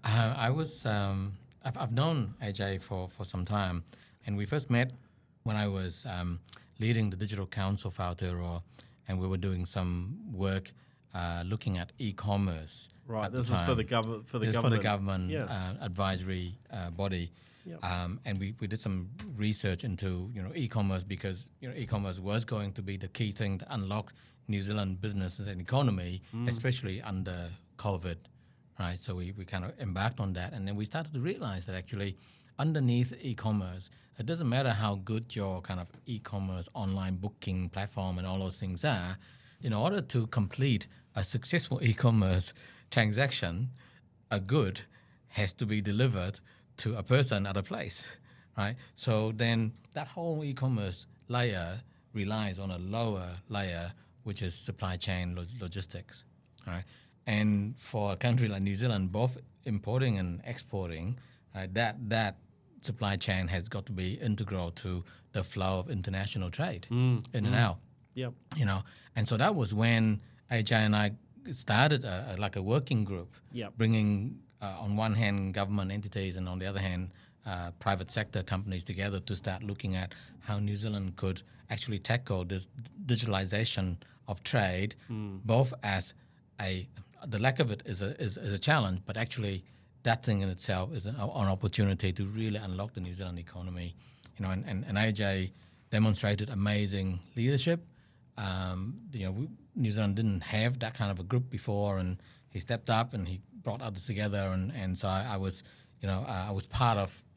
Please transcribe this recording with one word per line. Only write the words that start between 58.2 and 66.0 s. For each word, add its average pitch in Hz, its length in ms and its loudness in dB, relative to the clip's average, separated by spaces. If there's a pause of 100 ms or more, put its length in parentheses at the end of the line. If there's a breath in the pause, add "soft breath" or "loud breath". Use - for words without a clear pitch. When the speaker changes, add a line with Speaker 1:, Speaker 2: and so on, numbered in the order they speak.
Speaker 1:
like 98 140 0
New 98 140 2
Zealand, 101 360 2
both 123 260 2 (280)
importing 110 540 0
and 90 260 -2
exporting, 95 760 -4 (360 loud breath)
right, 95 180 -6
that, 110 220 0 (140)
that 110 280 0 (440)
supply 98 340 0
chain 92 320 2
has 90 200 0
got 101 200 -6
to - 40 -8
be 92 220 -2
integral 101 580 0
to 90 320 -4 (280 loud breath)
the 98 120 0
flow 95 360 0
of 90 100 -6
international 95 640 -2